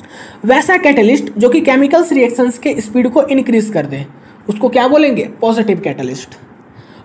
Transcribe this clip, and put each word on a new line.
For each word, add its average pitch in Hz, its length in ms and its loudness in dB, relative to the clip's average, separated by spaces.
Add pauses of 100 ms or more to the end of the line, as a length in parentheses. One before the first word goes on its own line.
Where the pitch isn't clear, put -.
(460)
वैसा 269 320 2
catalyst 277 600 2
जो 233 120 4
कि 285 120 2
chemicals 285 500 2
reactions 247 460 0
के - 240 -4
speed 247 280 -2
को 285 140 2
increase 247 500 0
कर 151 120 -2
दे, 139 200 -10 (440)
उसको - 200 -2
क्या 247 180 2
बोलेंगे? 277 420 2 (120)
Positive 220 380 0
catalyst। 135 580 -10 (680)